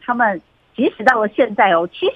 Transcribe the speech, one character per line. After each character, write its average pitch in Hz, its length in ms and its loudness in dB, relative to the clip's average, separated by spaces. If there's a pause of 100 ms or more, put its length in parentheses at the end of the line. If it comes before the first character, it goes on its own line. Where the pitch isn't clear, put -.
他 247 80 -4
们 220 280 -2 (340)
即 277 220 -2
使 - 60 -12
到 233 180 2
了 214 80 0
现 226 260 0
在 202 160 4
哦， 170 220 2
七 - 220 -4